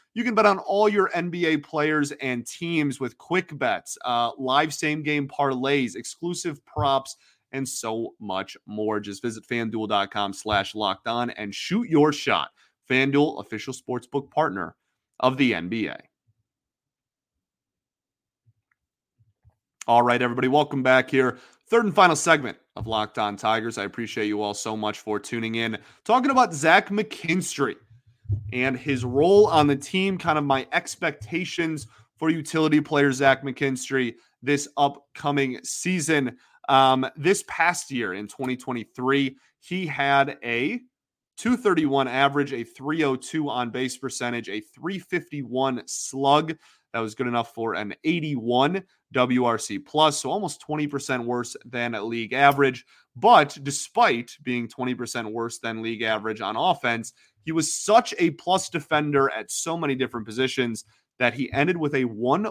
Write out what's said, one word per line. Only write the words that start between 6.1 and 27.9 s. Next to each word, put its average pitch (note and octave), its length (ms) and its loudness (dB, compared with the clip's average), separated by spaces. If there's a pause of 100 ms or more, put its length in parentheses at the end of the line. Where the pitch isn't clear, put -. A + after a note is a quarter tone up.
props, C#3 520 -2 (360)
and C3+ 160 -6
so A2+ 500 -6
much F#2+ 380 -8 (100)
more. G#2+ 320 -2
Just G2+ 240 -10
visit A2 240 -8
fanduel A2+ 400 -4
dot G2+ 240 0
com G2+ 220 -2
slash G2+ 420 -2
locked G#2 320 -2
on A#2 240 -2
and G#2 240 -10
shoot A3 340 -4
your D3+ 240 6
shot. G#2+ 360 0 (420)
FanDuel, C3+ 500 2
official A2 340 -10
sportsbook C3 560 -8
partner F#2+ 440 -2 (460)
of C3 160 2
the B2+ 180 2
N F2 140 -4
B G#2+ 180 -4
A. C2+ 120 -8 (4000)
All A#2+ 140 6
right, A#2+ 180 4
everybody, B2 280 0
welcome C#3+ 340 0
back B2+ 260 4
here. B2+ 300 2 (300)
Third A3+ 160 4
and F#3+ 100 -2
final F3 220 6
segment D3 420 2 (160)
of G#2+ 140 -10
Locked G#2+ 320 -2
On G#2 160 -2
Tigers. A2 420 -2
I G2 60 -4
appreciate G#2+ 420 -4
you G#2 160 -2
all G#2 100 -4
so A2 240 -6
much G#2+ 220 -4
for G#2+ 220 -4
tuning A2+ 340 -6
in. A2+ 240 -2 (260)
Talking B3+ 280 4
about B3 200 4
Zach E3 360 4
McKinstry F3 880 -2 (760)